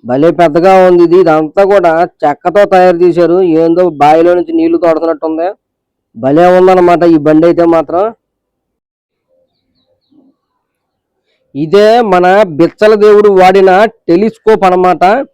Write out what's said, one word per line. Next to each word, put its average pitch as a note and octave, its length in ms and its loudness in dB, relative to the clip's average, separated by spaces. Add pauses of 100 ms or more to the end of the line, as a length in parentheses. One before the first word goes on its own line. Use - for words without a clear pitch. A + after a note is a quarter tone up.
భలే C#3 260 -2
పెద్దగా F3 560 0
ఉంది F3 160 2
ఇది. E3+ 160 2
ఇదంతా D#3 440 -2
కూడా F3 440 0 (180)
చెక్కతో F3+ 400 -2
తయారు F3+ 320 0
చేశారు, F3 440 0
ఏందో E3 480 0
బావిలో D#3 440 0
నుంచి E3+ 200 -4
నీళ్లు E3 240 -2
తోడుతున్నట్టుంది. E3 720 -4 (680)
భలే E3 400 0
ఉందన్నమాట F3+ 460 2
ఈ E3 140 2
బండి D#3 300 0
అయితే E3+ 180 0
మాత్రం. E3+ 480 -2 (3500)
ఇదే G3+ 460 0
మన F#3 420 0
బిచ్చల E3+ 500 -2
దేవుడు G#3 360 2
వాడిన F#3+ 560 2
టెలిస్కోప్ G#3 760 -4
అన్నమాట. F#3 720 0